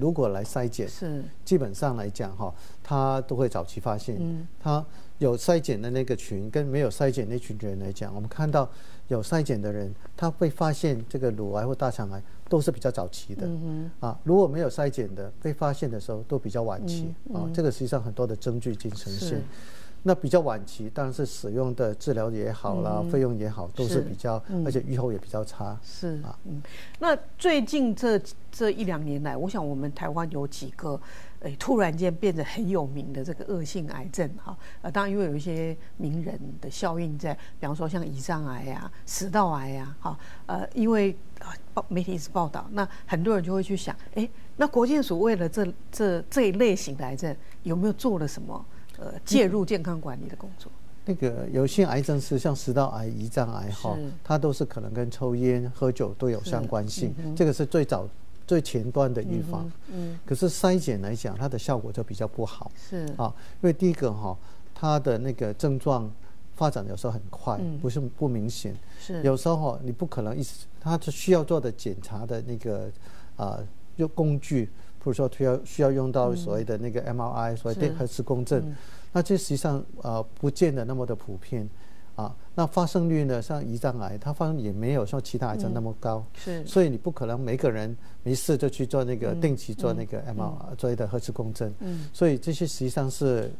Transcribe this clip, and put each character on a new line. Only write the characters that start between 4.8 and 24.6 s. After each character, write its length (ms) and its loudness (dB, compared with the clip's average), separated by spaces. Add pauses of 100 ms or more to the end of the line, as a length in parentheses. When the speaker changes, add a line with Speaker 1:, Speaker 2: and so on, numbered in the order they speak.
Speaker 1:
有 200 4
筛 220 6
检 200 0
的 80 -2
那 160 2
个 120 0
群 340 -2
跟 160 2
没 140 2
有 100 4
筛 180 2
检 200 2
那 100 -2
群 220 -4
人 180 -2
来 140 -2
讲， 200 -6
我 60 -4
们 100 -4
看 220 0
到 180 4 (380)
有 160 0
筛 180 2
检 220 2
的 100 0
人， 220 -4 (220)
他 120 2
被 220 2
发 220 2
现 360 2
这 120 -2
个 100 4
乳 220 -2
癌 120 0
或 80 0
大 160 2
肠 220 -2
癌 100 -4 (280)
都 120 6
是 120 2
比 80 -4
较 100 2
早 160 -2
期 260 -6
的。 140 -4
Speaker 2:
嗯 140 -2 (400)
哼。 80 -2
Speaker 1:
啊， 160 -4
如 100 6
果 140 10
没 100 0
有 100 2
筛 220 2
检 240 -2
的， 260 -6
被 120 -2
发 200 2
现 160 -2
的 120 -2
时 100 -6
候 160 -2
都 100 0
比 140 -2
较 140 0
晚 200 -2
期。 300 -2 (120)
Speaker 2:
嗯， 100 -4
嗯。 60 -2
Speaker 1:
啊， 120 -2
这 80 2
个 80 4
实 80 -2
际 80 -2
上 160 0
很 100 -4
多 140 0
的 80 0
证 240 -2
据 140 -2
已 40 -2
经 140 -4
呈 220 -4
现。 160 -2
Speaker 2:
是。 140 -2 (600)
Speaker 1:
那 80 6
比 160 2
较 120 8
晚 260 0
期， 240 -6
当 160 -2
然 60 -4
是 120 -2
使 280 -4
用 240 0
的 180 2
治 180 -2
疗 160 2
也 220 -2
好 300 -2
啦， 160 0
Speaker 2:
嗯 80 0
哼。 80 -2
Speaker 1:
费 80 4
用 180 2
也 100 -2
好， 240 -4
都 140 0
是 140 2
比 160 -4
较， 240 0
Speaker 2:
是， 80 -6
嗯。 180 0